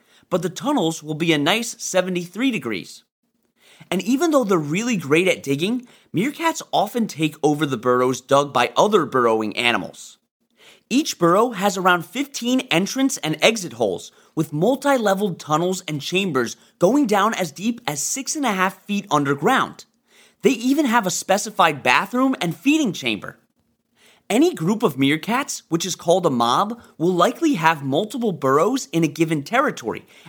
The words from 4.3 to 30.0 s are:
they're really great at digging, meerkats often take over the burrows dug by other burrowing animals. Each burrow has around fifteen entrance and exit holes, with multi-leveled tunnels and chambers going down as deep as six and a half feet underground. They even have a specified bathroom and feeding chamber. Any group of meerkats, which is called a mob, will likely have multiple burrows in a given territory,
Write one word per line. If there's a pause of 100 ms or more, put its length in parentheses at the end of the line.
they're
really
great
at
digging, (260)
meerkats (100)
often
take
over
the
burrows
dug
by
other
burrowing
animals. (680)
Each
burrow
has
around
fifteen (100)
entrance
and
exit
holes, (220)
with
multi-leveled
tunnels
and
chambers (220)
going
down
as
deep
as
six
and
a
half
feet
underground. (560)
They
even
have
a
specified
bathroom
and
feeding
chamber. (920)
Any
group
of
meerkats,
which
is
called
a
mob, (160)
will
likely
have
multiple
burrows
in
a
given
territory, (240)